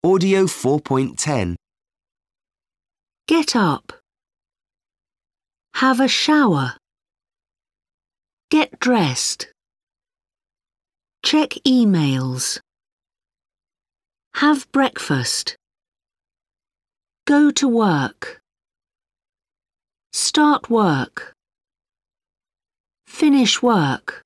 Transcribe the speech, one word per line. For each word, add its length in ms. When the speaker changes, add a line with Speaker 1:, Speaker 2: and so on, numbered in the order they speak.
Speaker 1:
Audio 420
four 340
point 380
ten. 380
Speaker 2:
Get 300
up. 340
Have 220
a 100
shower. 640
Get 280
dressed. 680
Check 280
emails. 960
Have 380
breakfast. 840
Go 260
to 140
work. 760
Start 560
work. 640
Finish 560
work. 640